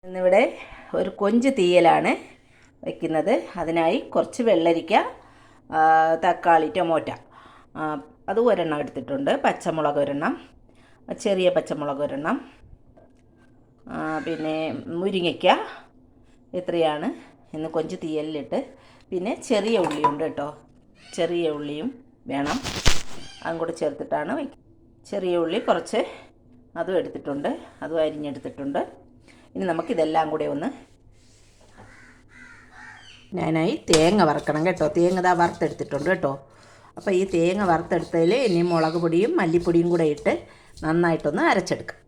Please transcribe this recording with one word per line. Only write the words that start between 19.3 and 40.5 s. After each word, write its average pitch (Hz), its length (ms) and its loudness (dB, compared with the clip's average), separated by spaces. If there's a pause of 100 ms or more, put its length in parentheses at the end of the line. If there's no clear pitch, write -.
ചെറിയ 220 280 2 (100)
ഉള്ളിയുണ്ട് 151 400 0
കേട്ടോ, 143 220 -6 (680)
ചെറിയ 170 400 0
ഉള്ളിയും 147 320 -6 (420)
വേണം, 147 300 -2 (840)
അതും 165 180 -4
കൂടെ 165 180 -6
ചേർത്തിട്ടാണ് 151 580 -4
വയ്ക്ക-, 277 240 -10 (480)
ചെറിയ 185 320 -2
ഉള്ളി 165 160 -2 (100)
കുറച്ച് 208 320 0 (800)
അതും 180 200 -2
എടുത്തിട്ടുണ്ട്, 147 500 -6 (320)
അതും 160 220 -4
അരിഞ്ഞെടുത്തിട്ടുണ്ട്. 143 760 -6 (720)
ഇനി 190 140 -4
നമുക്കിതെല്ലാം 160 640 0
കൂടെ 151 220 -2
ഒന്ന്, 156 140 -4 (2750)
ഞാനായി 160 360 0 (160)
തേങ്ങ 170 400 6
വറക്കണം 147 360 -2
കേട്ടോ. 165 200 0 (100)
തേങ്ങ 180 300 2
ദാ 185 140 6
വറുത്തെടുത്തിട്ടുണ്ട് 165 720 -2
കേട്ടോ. 170 220 0 (640)
അപ്പോൾ - 240 -4
ഈ - 20 2 (120)
തേങ്ങ 180 360 2
വറുത്തെടുത്തതിൽ 165 600 2 (160)
ഇനി 170 120 2 (120)
മുളക് 160 320 2
പൊടിയും 175 360 2
മല്ലിപ്പൊടിയും 170 520 2
കൂടെ 165 220 2
ഇട്ട് 190 180 0 (520)